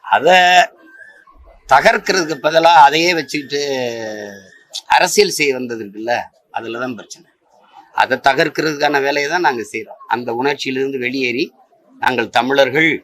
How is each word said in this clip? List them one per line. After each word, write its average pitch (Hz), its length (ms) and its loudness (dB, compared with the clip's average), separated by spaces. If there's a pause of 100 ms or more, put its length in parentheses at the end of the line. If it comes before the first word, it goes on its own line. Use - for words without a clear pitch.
(160)
அதை 165 220 4 (1300)
தகர்க்கிறதுக்கு 175 640 2 (100)
பதிலா 160 260 4 (140)
அதையே 160 320 2
வச்சுக்கிட்டு 143 420 -6 (1400)
அரசியல் 175 420 2
செய்ய 143 200 0
வந்தது 117 260 -8
இருக்குல்ல, 107 300 -6 (420)
அதுலதான் 117 420 -8
பிரச்சனை. - 300 -20 (720)
அதை 113 140 0 (120)
தகர்க்கிறதுக்கான 147 800 0
வேலையை 143 240 -2
தான் 175 180 -2
நாங்க 123 140 -2 (100)
செய்றோம். - 280 -12 (140)
அந்த 120 160 -6 (100)
உணர்ச்சியிலிருந்து 135 680 -4
வெளியேறி 127 380 -4 (580)
நாங்கள் 117 360 -2
தமிழர்கள் 139 520 2 (140)